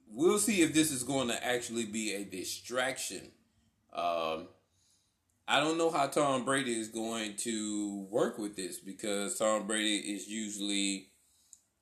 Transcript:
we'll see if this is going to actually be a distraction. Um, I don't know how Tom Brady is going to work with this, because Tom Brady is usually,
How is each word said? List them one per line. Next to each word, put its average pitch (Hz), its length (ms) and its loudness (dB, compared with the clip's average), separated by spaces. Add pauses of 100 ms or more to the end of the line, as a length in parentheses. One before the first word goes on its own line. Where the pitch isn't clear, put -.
we'll 202 300 4
see 202 220 4
if 151 120 6
this 156 180 4
is 123 120 -2
going 135 240 2
to 113 180 -2
actually 120 400 0
be 104 280 -4
a 101 100 -4
distraction. 104 1080 -6 (640)
Um, 82 540 0 (1000)
I 127 120 4
don't 160 180 2
know 165 140 4
how 143 160 2
Tom 135 380 2
Brady 127 340 2
is 110 80 -4
going 113 500 -4
to 104 720 -2
work 131 280 2
with 104 180 -4
this, 90 240 -8
because 101 580 -4
Tom 107 300 2
Brady 107 300 2
is 98 300 -6
usually, 101 840 -4 (720)